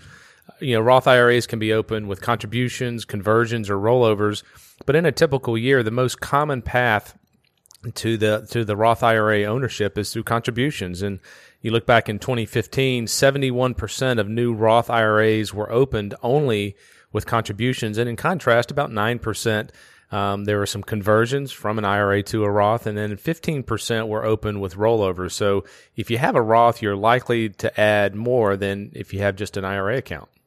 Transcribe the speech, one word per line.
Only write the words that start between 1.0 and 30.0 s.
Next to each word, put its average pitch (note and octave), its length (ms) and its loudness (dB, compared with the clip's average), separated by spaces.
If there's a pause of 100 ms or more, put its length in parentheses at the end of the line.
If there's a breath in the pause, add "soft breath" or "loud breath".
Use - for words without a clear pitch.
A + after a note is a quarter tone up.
I B2+ 120 8
R A#2+ 100 6
As A#2+ 180 2
can A#2 120 -6
be G#2+ 120 0
opened A2 360 -2
with G2 140 -8
contributions, A#2 840 -4
conversions, A2 640 0
or G2+ 80 -2
rollovers. G#2 640 2 (420 loud breath)
But C#3 120 2
in E3+ 80 2
a D3 80 2
typical C3+ 440 0
year, B2+ 260 2
the G#2+ 80 -4
most B2 280 -2
common C#3+ 420 -2
path A#2 560 0 (760)
to A2+ 240 -4
the, G#2+ 320 0
to A#2 160 -2
the G#2 100 -2
Roth A2 280 2
I A2+ 140 4
R G#2+ 140 2
A G#2 140 2
ownership G#2+ 520 -2
is G#2 140 -4
through A2+ 120 -6
contributions. A#2 800 -4
And G2+ 180 -4 (420 loud breath)
you A2 100 -4
look A2+ 140 0
back A#2 240 4
in G#2 100 -4
twenty A#2 260 -4
fifteen, A#2+ 640 -2
seventy-one C3 640 0
percent A#2+ 460 -2
of G2+ 80 0
new A#2 260 -2
Roth A2+ 360 2
I A#2 140 2
R G#2+ 180 4
As A2 320 2
were G#2 180 -6
opened A2+ 500 0
only A#2+ 540 0 (360 soft breath)
with G#2+ 140 -4
contributions. A2 720 -2
And A#2+ 120 0
in A#2 60 -6
contrast, B2+ 540 0
about C#3+ 220 -4
nine A2+ 260 -2
percent, G#2+ 540 -4 (400 loud breath)
um, G2+ 340 -2
there G#2 140 0
were G2+ 60 0
some G2 180 -6
conversions A2+ 680 0
from G#2+ 260 -6
an G#2+ 80 -2
I G2+ 140 0
R G2+ 140 2
A G2+ 100 2
to A2 200 -2
a G2+ 80 0
Roth, G#2 340 2
and G#2+ 120 -6
then G#2 200 -6
fifteen D#3 460 -6
percent A2+ 440 -4
were A2 180 -4
opened G#2+ 360 -2
with F#2 140 -8
rollovers. G2 560 0
So G2+ 320 0 (320 loud breath)
if - 160 -6
you - 60 0
have E3 180 0
a C3 60 4
Roth, A2+ 400 4
you're G2+ 140 0
likely A2+ 540 2
to - 300 -4
add G#2 360 4
more A2 420 2
than G2+ 360 -4
if - 200 -12
you G2 80 -4
have G2+ 140 0
just G2+ 220 -8
an F#2+ 80 -4
I G2 120 -4
R G2 140 -2
A C3 60 -2
account. - 320 -10 (180)